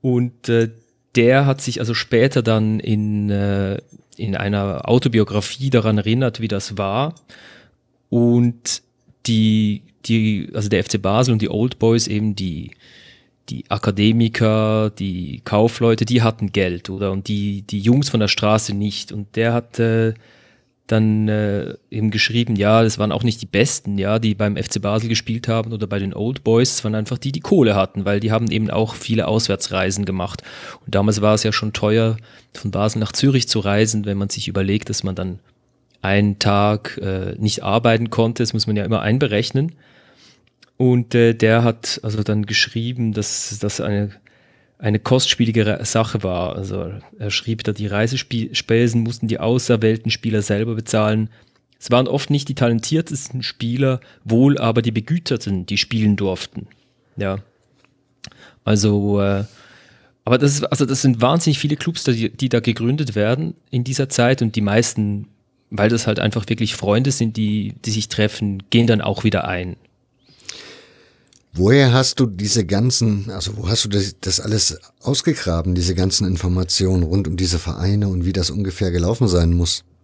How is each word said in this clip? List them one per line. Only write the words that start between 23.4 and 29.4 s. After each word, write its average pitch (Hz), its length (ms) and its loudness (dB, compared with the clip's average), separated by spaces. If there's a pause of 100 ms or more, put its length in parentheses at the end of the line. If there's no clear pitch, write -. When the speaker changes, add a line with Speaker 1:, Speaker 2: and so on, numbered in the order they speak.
Speaker 1:
die 104 40 -10
Besten, - 520 -2
ja, 101 220 0
die 110 160 0
beim 104 200 -2
F - 140 -6
C 107 100 -4
Basel 110 300 -2
gespielt 113 400 -4
haben 113 240 -2
oder 107 120 -6
bei 101 140 -4
den 98 140 -4
Old 120 320 -4
Boys, 117 300 4
es - 100 -6
waren 107 100 -2
einfach 110 220 -4
die, 139 160 -6
die 160 80 -6
Kohle 120 340 4
hatten, 98 300 0
weil 101 160 0
die 110 100 0
haben 110 180 0
eben 110 200 0
auch 110 260 -2
viele 110 320 -2
Auswärtsreisen 98 760 0